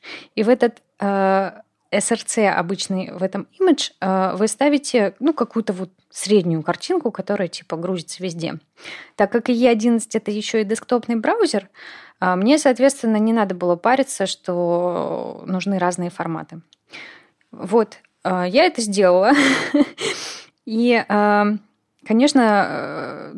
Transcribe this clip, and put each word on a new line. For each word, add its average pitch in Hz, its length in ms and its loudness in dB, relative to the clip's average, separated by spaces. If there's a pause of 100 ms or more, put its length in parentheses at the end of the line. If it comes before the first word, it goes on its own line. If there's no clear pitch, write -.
(360)
И 214 80 2
в 214 40 -2
этот, 240 340 2 (180)
э, 196 500 2 (400)
S 208 220 0
R 226 120 -2
C 208 240 0
обычный, 185 640 -2
в 175 100 -8
этом 190 260 -4 (100)
имидж, 370 320 2 (100)
э, 190 360 0
вы 208 100 0
ставите, 269 760 0
ну, 302 120 2
какую-то 226 400 -4
вот 185 180 -10 (200)
среднюю 170 520 2
картинку, 254 480 -2
которая, 202 380 -4
типа, - 280 -12
грузится 175 460 -8
везде. 165 360 -6 (580)
Так 202 160 0
как 240 160 -2
Е 240 220 4
одиннадцать — 226 440 0
это 214 160 -4
еще 214 280 -4
и 214 60 0
десктопный 233 520 -2
браузер, 277 520 -2 (520)
а, 180 140 0
мне, 226 240 2
соответственно, 247 600 2
не 220 140 2
надо 202 220 0
было 175 220 0
париться, 247 500 0
что 175 1200 -4
нужны 185 320 -2
разные 175 320 -2
форматы. 165 500 -10 (920)
Вот, 214 460 -2 (260)
а, 180 200 -2
я 226 200 4
это 294 160 0
сделала. 196 500 4 (420)
<laughs> - 920 -4
И, 233 420 2
а, 208 380 4 (580)
конечно, 226 640 4
э, 143 680 -8